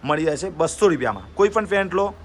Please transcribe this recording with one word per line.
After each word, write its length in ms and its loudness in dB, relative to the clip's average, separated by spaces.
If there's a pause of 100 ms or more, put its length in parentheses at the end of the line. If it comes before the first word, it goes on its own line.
મળી 220 0
રહેશે 240 -2
બસો 380 0
રૂપિયામાં. 360 0 (100)
કોઈ 160 4
પણ 160 0
પેન્ટ 280 -2
લો 200 0 (120)